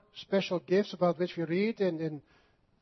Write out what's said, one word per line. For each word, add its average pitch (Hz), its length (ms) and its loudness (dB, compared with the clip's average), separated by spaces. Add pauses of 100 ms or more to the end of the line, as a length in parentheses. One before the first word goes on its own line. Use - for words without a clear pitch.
(140)
special 185 440 -2
gifts 196 340 2
about 170 260 2
which 175 200 -4
we 165 60 -2
read 202 360 -2
in, 170 200 0
in, 151 220 -6 (600)